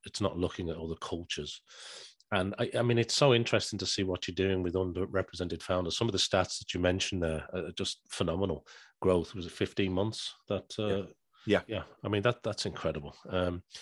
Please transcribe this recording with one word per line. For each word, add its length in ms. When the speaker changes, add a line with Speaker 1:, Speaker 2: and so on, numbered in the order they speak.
Speaker 1:
it's 160
not 160
looking 320
at 80
other 240
cultures. 600
And 260
I, 200
I 40
mean, 160
it's 180
so 180
interesting 460
to 60
see 180
what 240
you're 80
doing 280
with 120
underrepresented 840
founders. 360
Some 100
of 60
the 60
stats 400
that 140
you 60
mentioned 420
there 320
are 220
just 340
phenomenal 560
growth. 340
Was 100
it 60
fifteen 400
months? 420
That, 180
uh, 80
Speaker 2:
Yeah. 160
Yeah. 220
Speaker 1:
yeah. 160
I 60
mean, 140
that, 200
that's 240
incredible. 480
Um, 360